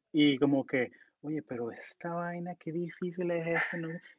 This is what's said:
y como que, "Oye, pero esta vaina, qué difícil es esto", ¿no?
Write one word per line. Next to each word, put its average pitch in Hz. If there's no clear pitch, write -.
y 147
como 135
que, 127
"Oye, 151
pero 117
esta -
vaina, 175
qué -
difícil 175
es 170
esto", 165
¿no? 165